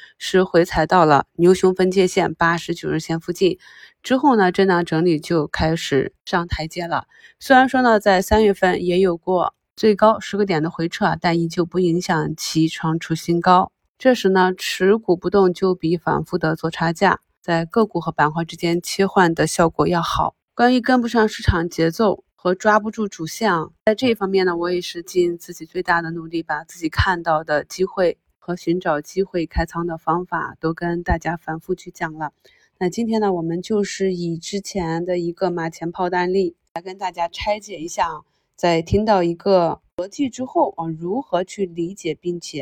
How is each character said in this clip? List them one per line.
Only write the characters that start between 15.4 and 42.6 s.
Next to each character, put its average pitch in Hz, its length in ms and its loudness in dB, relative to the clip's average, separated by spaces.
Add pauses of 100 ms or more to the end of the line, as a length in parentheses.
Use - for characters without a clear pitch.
就 185 220 0
比 170 220 -2
反 156 260 -2
复 175 160 -4
的 160 160 0
做 165 160 -6
差 165 220 -2
价， 180 260 2 (220)
在 165 240 -2
个 220 200 0
股 208 140 -4
和 160 140 -6
板 147 180 2
块 165 140 -4
之 165 100 -16
间 170 260 0
切 - 240 -2
换 180 300 2
的 170 100 0
效 165 240 2
果 - 200 0
要 175 120 2
好。 - 360 -4 (180)
关 240 180 4
于 254 80 2
跟 247 200 2
不 233 80 -2
上 220 180 2
市 214 160 -6
场 175 260 0
节 165 220 0
奏 202 320 0 (140)
和 180 180 0
抓 214 240 4
不 214 120 -6
住 208 180 -4
主 160 180 -10
线 208 260 -2
啊， 156 180 -2 (160)
在 220 80 4
这 254 140 -2
一 226 60 2
方 196 140 -4
面 190 160 2
呢， 180 100 0
我 170 160 -2
也 180 80 -2
是 175 240 -10
尽 175 340 0
自 175 180 -16
己 160 100 -16
最 185 180 -8
大 170 200 0
的 165 80 -6
努 165 160 -8
力， 165 160 -6
把 156 200 -6
自 - 160 -20
己 160 120 -4
看 175 320 -2
到 160 200 0
的 151 220 -2
机 - 220 -4
会 180 320 -2 (200)
和 - 160 -6
寻 175 240 -2
找 160 220 -2
机 185 220 -4
会 175 240 -4
开 165 180 -2
仓 170 220 -6
的 165 100 -6
方 175 300 -4
法 156 340 -8
都 160 140 -2
跟 170 280 -4
大 170 140 -2
家 165 200 -6
反 160 220 -10
复 180 160 -6
去 175 160 -18
讲 165 220 -8
了。 156 200 -8 (460)
那 180 120 0
今 226 160 -4
天 220 140 0
呢， 202 120 0
我 175 100 -2
们 165 200 -4
就 208 200 0
是 190 320 -2
以 170 220 -4
之 196 240 -8
前 170 440 -4
的 180 140 -2
一 170 140 -4
个 185 180 -2
马 165 200 -6
前 165 200 -8
炮 180 200 -4
的 180 80 0
案 180 140 0
例 185 220 0 (200)
来 170 80 -8
跟 185 160 -14
大 190 120 -6
家 175 180 -4
拆 214 300 -4
解 208 200 -14
一 160 100 -10
下 175 200 -2
啊， 156 120 -10 (340)
在 165 280 0
听 208 240 0
到 202 160 4
一 170 120 0
个 175 460 2 (160)
逻 180 100 -6
辑 269 220 -4
之 247 160 -8
后 285 320 0
啊， 165 100 -6
如 170 360 -4
何 180 200 -2
去 196 220 -6
理 170 300 -6
解 160 200 -6
并 175 240 -6
且 160 240 -12